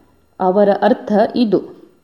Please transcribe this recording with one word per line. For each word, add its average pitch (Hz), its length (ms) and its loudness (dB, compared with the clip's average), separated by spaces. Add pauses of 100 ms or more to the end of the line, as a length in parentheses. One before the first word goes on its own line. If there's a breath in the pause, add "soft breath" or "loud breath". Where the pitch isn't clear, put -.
(400)
ಅವರ 190 300 2 (120)
ಅರ್ಥ 208 320 0 (220)
ಇದು, 208 540 -4 (140)